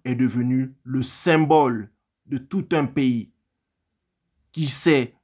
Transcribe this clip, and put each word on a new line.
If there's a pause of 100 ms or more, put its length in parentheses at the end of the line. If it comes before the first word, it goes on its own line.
est
devenu
le
symbole (340)
de
tout
un
pays (1200)
qui
s'est